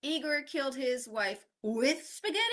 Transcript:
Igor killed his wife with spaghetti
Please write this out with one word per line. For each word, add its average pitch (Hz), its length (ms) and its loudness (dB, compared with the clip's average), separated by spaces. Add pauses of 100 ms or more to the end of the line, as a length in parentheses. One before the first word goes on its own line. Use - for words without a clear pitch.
Igor 294 420 0
killed 277 320 -2
his 247 320 0
wife 208 380 -2 (160)
with 233 440 2
spaghetti 403 340 -2 (120)